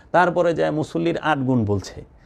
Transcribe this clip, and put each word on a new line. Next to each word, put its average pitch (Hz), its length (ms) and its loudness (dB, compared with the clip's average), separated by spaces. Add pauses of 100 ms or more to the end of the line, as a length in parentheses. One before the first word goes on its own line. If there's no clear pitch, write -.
(120)
তারপরে 170 420 2
যায় 160 180 0
মুসল্লির 165 460 -2
আট 151 220 0
গুণ 127 260 2
বলছে, 101 400 -4 (200)